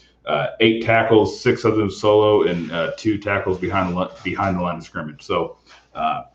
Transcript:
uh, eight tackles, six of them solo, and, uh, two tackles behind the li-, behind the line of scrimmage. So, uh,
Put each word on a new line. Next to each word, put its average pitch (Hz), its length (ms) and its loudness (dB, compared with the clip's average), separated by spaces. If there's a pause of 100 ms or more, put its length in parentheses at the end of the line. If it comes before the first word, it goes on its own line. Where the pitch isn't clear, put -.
(260)
uh, 143 220 -2 (120)
eight 113 240 2
tackles, 113 560 4
six - 240 0
of 107 120 2
them 104 140 0
solo, 107 520 4
and, 85 280 -2
uh, 82 280 -4
two 107 180 -2
tackles 98 420 -4
behind 92 360 -2
the 87 40 -4
li-, 92 120 -4 (120)
behind 92 360 -2
the 90 40 -4
line 87 140 -4
of 82 80 -14
scrimmage. 76 380 -12
So, 82 340 -4 (380)
uh, 76 300 -4 (100)